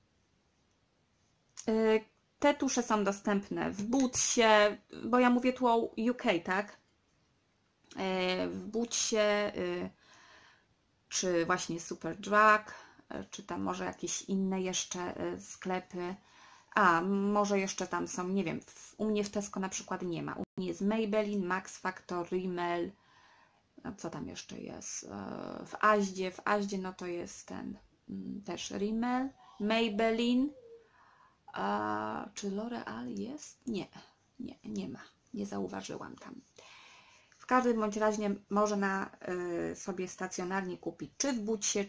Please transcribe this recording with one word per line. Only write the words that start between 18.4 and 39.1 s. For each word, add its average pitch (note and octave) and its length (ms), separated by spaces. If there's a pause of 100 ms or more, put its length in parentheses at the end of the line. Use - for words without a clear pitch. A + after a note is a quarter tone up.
wiem, D#3 180
w, - 360
u G#3+ 80
mnie G#3 180
w G#3 60
Tesco G3+ 300
na F#3+ 100
przykład - 320
nie E3 220
ma. C#3+ 100
U - 100 (140)
mnie F#3 100
jest E3+ 140
Maybelline, G#3 640
Max F#3 320
Factor, F3+ 520
Rimmel. F3 640 (920)
A - 80
co - 180
tam D#3+ 180
jeszcze - 320
jest? - 440
E, G1+ 600
w - 140
Aździe, F#3+ 520
w - 140
Aździe, G#3 320
no F#3 160
to F3+ 140
jest F3 400
ten, G3 300 (320)
mm, G3 320
też - 300
Rimmel, A#3+ 580 (300)
Maybelline. A3+ 880 (1040)
A, G#3+ 800
czy G3+ 180
L'Oreal A#3 560
jest? A#3+ 600
Nie, G#3 200 (520)
nie, - 240
nie G3+ 260
ma. - 100 (340)
Nie G3+ 120
zauważyłam F#3+ 680
tam. - 260 (960)
W - 80
każdym A#3+ 340
bądź G#3+ 180
razie G#3 380 (140)
można, G3+ 600 (600)